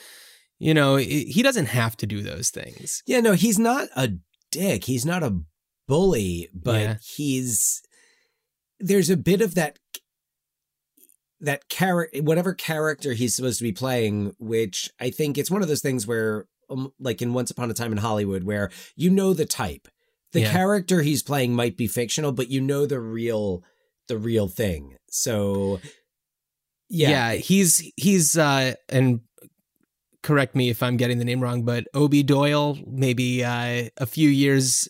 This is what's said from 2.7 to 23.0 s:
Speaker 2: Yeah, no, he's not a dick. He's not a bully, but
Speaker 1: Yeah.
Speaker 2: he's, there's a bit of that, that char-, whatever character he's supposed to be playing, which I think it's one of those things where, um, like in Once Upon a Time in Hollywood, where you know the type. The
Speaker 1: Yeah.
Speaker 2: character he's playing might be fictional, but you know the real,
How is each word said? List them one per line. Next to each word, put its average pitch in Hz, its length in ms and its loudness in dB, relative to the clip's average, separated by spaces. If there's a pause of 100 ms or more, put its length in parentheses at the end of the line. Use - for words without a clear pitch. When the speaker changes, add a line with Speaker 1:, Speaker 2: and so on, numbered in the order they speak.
Speaker 2:
Yeah, 254 120 2
no, 226 140 6
he's 190 260 4
not 240 360 0
a 131 180 0 (380)
dick. 156 340 -2
He's 123 200 -2
not 170 180 -2
a 101 160 0 (480)
bully, 117 680 2
but 107 280 0
Speaker 1:
Yeah. 107 200 -2
Speaker 2:
he's, 131 800 -2 (1000)
there's 190 300 2
a 190 80 4
bit 180 240 2
of 185 140 0
that, 160 240 -2 (1600)
that 143 280 -4
char-, 175 400 0 (120)
whatever 170 320 2
character 151 600 -4
he's 117 220 0
supposed 127 240 -2
to 117 40 -6
be 117 80 -2
playing, 104 680 -2
which 113 500 -4 (100)
I 123 100 -6
think 143 280 -4
it's 139 140 -2
one 202 100 0
of 180 60 -2
those 147 140 -2
things 127 260 -2
where, 110 400 -2 (220)
um, 131 300 -8
like 131 220 -6
in 120 120 -2
Once 123 180 -2
Upon 123 180 -6
a 110 40 -4
Time 117 180 -6
in 107 80 -2
Hollywood, 101 440 -2
where 101 280 -4 (240)
you 170 140 2
know 190 240 4
the 156 120 0
type. 82 420 -6 (440)
The 165 100 2
Speaker 1:
Yeah. 110 100 2
Speaker 2:
character 185 500 2
he's 147 200 0
playing 131 320 0
might 120 240 0
be 120 100 0
fictional, 123 440 -2
but 123 180 -4
you 131 120 -2
know 139 240 0
the 143 140 -2
real, 110 640 -2 (440)